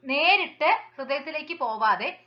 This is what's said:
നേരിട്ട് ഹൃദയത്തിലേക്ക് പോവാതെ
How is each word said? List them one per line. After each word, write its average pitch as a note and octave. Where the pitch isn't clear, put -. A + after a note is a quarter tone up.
നേരിട്ട് E4
ഹൃദയത്തിലേക്ക് D4+
പോവാതെ G#3+